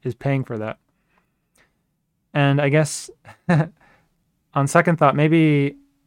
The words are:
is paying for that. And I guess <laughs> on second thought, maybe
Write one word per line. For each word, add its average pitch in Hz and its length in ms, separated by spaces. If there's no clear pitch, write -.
is 123 120
paying 135 280
for 117 140
that. 107 220
And 143 260
I 143 100
guess 151 400
<laughs> - 1080
on 139 140
second 170 300
thought, 135 180
maybe 151 600